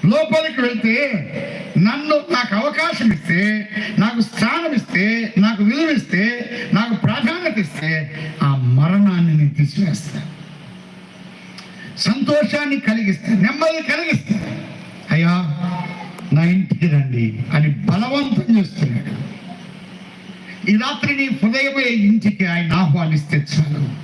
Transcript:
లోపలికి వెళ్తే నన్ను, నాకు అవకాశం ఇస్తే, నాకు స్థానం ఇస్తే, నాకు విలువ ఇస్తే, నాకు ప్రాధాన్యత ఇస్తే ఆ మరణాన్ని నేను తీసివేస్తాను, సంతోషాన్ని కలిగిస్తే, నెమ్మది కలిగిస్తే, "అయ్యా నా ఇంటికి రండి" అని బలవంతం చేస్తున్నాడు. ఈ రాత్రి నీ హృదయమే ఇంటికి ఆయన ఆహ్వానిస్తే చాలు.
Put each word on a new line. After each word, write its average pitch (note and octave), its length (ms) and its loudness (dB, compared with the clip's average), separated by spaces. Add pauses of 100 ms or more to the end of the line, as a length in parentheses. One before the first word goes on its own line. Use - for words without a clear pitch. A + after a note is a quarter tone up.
లోపలికి D#4 540 2
వెళ్తే A3+ 340 0 (800)
నన్ను, C#4+ 440 2 (100)
నాకు A#3 240 -2
అవకాశం D4 580 0
ఇస్తే, G3 560 -2 (300)
నాకు A#3 220 2
స్థానం D4 520 -2
ఇస్తే, G#3+ 640 -2
నాకు G#3 260 4
విలువ C#4+ 260 2
ఇస్తే, A#3+ 600 0 (240)
నాకు A3+ 200 2
ప్రాధాన్యత B3 640 -2
ఇస్తే D#3 560 -4 (280)
ఆ C#3 120 2
మరణాన్ని E3+ 760 4
నేను D3 160 4
తీసివేస్తాను, - 840 -2 (1700)
సంతోషాన్ని C#4+ 800 0
కలిగిస్తే, A3 540 0
నెమ్మది D4+ 480 2
కలిగిస్తే, A#3+ 840 -2 (460)
"అయ్యా E3+ 460 2 (760)
నా D#3 100 6
ఇంటికి F3+ 440 2
రండి" B2 680 2
అని D3+ 160 4
బలవంతం A3 920 2
చేస్తున్నాడు. C3 640 -4 (1500)
ఈ G#3+ 40 6
రాత్రి C#4 400 0
నీ C4+ 100 0
హృదయమే C4+ 580 0
ఇంటికి G#3 640 4
ఆయన E3+ 280 0
ఆహ్వానిస్తే D#3+ 640 2
చాలు. D3 520 0 (140)